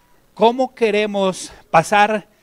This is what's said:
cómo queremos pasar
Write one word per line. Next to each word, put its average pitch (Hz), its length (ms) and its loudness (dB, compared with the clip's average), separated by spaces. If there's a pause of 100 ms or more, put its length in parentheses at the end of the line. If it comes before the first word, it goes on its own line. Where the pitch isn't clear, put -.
(340)
cómo 240 400 0
queremos 202 800 -2 (180)
pasar 208 580 0 (140)